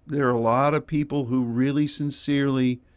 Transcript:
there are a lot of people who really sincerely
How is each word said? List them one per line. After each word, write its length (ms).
there 220
are 60
a 60
lot 320
of 140
people 380
who 180
really 460
sincerely 920